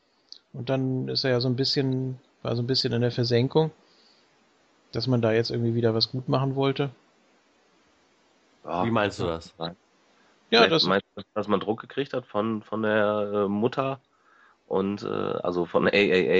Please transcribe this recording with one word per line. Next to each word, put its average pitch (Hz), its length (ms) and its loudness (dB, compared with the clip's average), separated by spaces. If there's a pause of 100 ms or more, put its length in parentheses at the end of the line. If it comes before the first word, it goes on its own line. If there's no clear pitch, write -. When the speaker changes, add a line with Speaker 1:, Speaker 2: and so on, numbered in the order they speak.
(540)
Speaker 1:
Und 123 160 -8
dann 131 380 0
ist 127 160 -4
er 135 80 2
ja 123 100 4
so 127 80 0
ein 123 60 2
bisschen, 131 640 0 (240)
war 120 120 -2
so 120 60 -2
ein 120 60 -2
bisschen 127 260 0
in 117 80 2
der 120 100 2
Versenkung, 127 600 2 (1200)
dass 117 160 -6
man 123 140 2
da 110 120 4
jetzt 113 160 2
irgendwie 117 260 -2
wieder 117 200 2
was 113 160 -2
gut 131 180 -8
machen 135 260 0
wollte. 139 360 0 (1700)
Speaker 2:
Ja. 85 220 -2
Speaker 3:
Wie 117 60 0
meinst 104 280 0
du 92 60 -2
das? 82 320 -6
Speaker 2:
Nein. 82 180 -10 (760)
Speaker 1:
Ja, 226 80 4
Speaker 2:
Vielleicht 226 120 6
Speaker 1:
das 156 120 2
Speaker 2:
meinst 98 220 2 (100)
du, 101 60 -14 (120)
dass 104 140 -4
man 104 120 2
Druck 104 220 -4
gekriegt 135 320 -8
hat 127 140 -4
von, 107 340 -2
von 110 220 -6
der, 107 500 2
äh, 104 160 2
Mutter 127 500 -2 (680)
und, 98 360 -2
äh, 101 40 -6
also 98 580 -2
von - 220 2
A - 40 2
A - 20 0 (460)